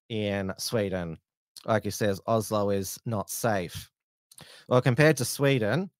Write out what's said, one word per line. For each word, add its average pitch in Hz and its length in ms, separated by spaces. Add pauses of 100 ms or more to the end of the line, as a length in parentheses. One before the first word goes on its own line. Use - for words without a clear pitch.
in 101 480
Sweden. 92 640 (480)
Like 110 180
he 104 60
says, 98 360
Oslo 107 440
is 98 340
not 113 240
safe. 98 640 (800)
Well, 123 140
compared 147 360
to 127 60
Sweden, 139 760